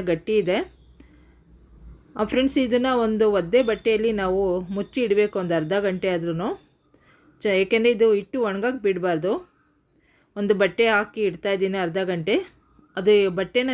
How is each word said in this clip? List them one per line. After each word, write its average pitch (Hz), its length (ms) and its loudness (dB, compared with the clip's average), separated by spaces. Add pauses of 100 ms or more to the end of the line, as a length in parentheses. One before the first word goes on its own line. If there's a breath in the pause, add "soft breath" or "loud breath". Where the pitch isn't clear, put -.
ಗಟ್ಟಿ 170 320 -2
ಇದೆ. 180 140 0 (1600 soft breath)
ಆ, 214 140 -2
ಫ್ರೆಂಡ್ಸ್, 262 240 0 (100)
ಇದನ್ನು 247 260 0 (140)
ಒಂದು 220 200 2 (140)
ಒದ್ದೆ 180 300 2
ಬಟ್ಟೆಯಲ್ಲಿ 220 420 0 (100)
ನಾವು 185 180 0 (360)
ಮುಚ್ಚಿ 202 320 -6
ಇಡಬೇಕು 208 340 2
ಒಂದು 175 180 -2
ಅರ್ಧ 156 140 -2 (140)
ಗಂಟೆ 185 260 -2
ಆದ್ರೂ. 170 340 -4 (920 soft breath)
ಚ-, 202 220 0
ಏಕೆಂದರೆ 226 340 2
ಇದು 220 120 4 (100)
ಹಿಟ್ಟು 226 280 -6
ಒಣಗಕ್ಕೆ 208 400 -4
ಬಿಡಬಾರ್ದು. 180 460 -2 (1040 soft breath)
ಒಂದು 208 180 0 (100)
ಬಟ್ಟೆ 226 320 2
ಹಾಕಿ 214 340 -2
ಇಡ್ತಾಯಿದ್ದೀನಿ 190 560 -4
ಅರ್ಧ 170 140 -4 (140)
ಗಂಟೆ. 175 240 -2 (600)
ಅದು 190 140 2 (300)
ಬಟ್ಟೆನ 247 320 -2